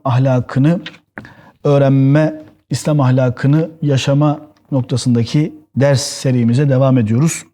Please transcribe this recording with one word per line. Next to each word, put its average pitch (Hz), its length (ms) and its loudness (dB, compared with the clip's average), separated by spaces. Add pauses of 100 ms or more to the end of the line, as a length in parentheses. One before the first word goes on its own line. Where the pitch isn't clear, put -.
ahlakını 131 760 0 (840)
öğrenme, 139 800 2 (280)
İslam 147 300 -2
ahlakını 131 680 0 (120)
yaşama 143 580 0 (300)
noktasındaki 127 840 -2 (220)
ders 135 260 2
serimize 123 680 -2
devam 131 300 2
ediyoruz. 120 440 0 (100)